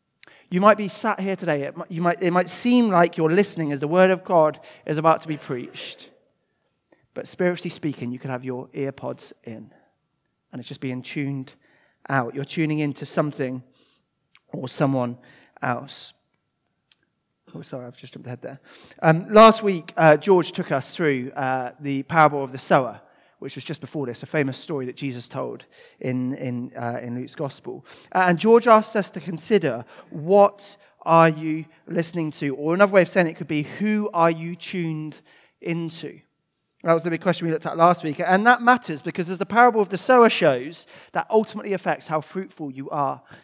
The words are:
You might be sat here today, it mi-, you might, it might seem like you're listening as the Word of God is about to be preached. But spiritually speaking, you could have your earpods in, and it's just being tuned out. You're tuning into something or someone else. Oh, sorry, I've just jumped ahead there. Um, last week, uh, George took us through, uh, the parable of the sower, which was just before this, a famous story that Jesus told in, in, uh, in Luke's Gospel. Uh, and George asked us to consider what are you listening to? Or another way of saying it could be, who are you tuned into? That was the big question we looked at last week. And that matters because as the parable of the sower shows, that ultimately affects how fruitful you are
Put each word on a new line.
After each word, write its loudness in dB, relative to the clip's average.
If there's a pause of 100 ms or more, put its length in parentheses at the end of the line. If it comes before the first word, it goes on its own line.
(480)
You 0
might 6
be -6
sat -4
here -4
today, -4
it -10
mi-, -10
you -6
might, 0
it 2
might 2
seem 2
like 4
you're 2
listening 0
as -6
the -4
Word 4
of 0
God 2 (260)
is -4
about 4
to -18
be -6
preached. -12 (1040)
But -12
spiritually -4
speaking, -8
you -12
could -8
have -8
your -8
earpods -10 (100)
in, -18 (800)
and -12
it's -16
just -16
being -8
tuned -8 (540)
out. -2
You're -6
tuning -2
into -4
something -4 (880)
or -8
someone -2 (440)
else. -8 (1400)
Oh, -16
sorry, -14
I've -18
just -20
jumped -18
ahead -12
there. -16 (420)
Um, 4
last 8
week, -2
uh, 8
George 2
took -8
us -4
through, -2
uh, -4
the -4
parable 4
of -12
the -12
sower, 0 (380)
which -14
was -14
just -12
before -8
this, -10
a -16
famous -2
story -8
that -12
Jesus -10
told -10 (340)
in, -4
in, -8
uh, -8
in -10
Luke's -12
Gospel. -10 (260)
Uh, 0
and 2
George 6
asked 4
us -2
to -12
consider -2 (240)
what 2 (240)
are 6
you -4 (200)
listening -4
to? -6
Or -4
another 4
way 8
of 0
saying 2
it -6
could -12
be, -2
who -2
are 2
you -6
tuned -8 (400)
into? -8 (640)
That 2
was 0
the -2
big -4
question -2
we -2
looked -4
at -6
last 6
week. -6
And 2
that 6
matters 0
because -6
as -6
the -4
parable 4
of -2
the -4
sower 6
shows, 0 (260)
that -4
ultimately 0
affects -4
how -2
fruitful -10
you -12
are -4 (240)